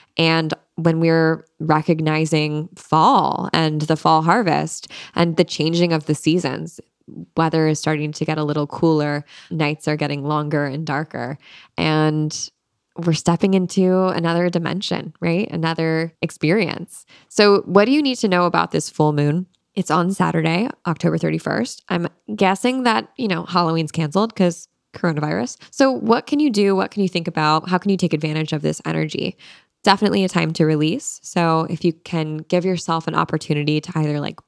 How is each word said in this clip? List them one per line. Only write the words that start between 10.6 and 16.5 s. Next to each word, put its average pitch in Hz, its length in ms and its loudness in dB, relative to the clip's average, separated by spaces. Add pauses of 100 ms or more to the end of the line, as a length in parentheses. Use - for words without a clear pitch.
and 143 200 -6
darker, 147 520 -6 (400)
and 156 720 0 (480)
we're 170 160 0
stepping 170 400 0
into 185 540 2
another 170 420 0
dimension, 175 720 -4
right? 170 280 -2
Another 165 720 -2
experience. 170 840 -2 (240)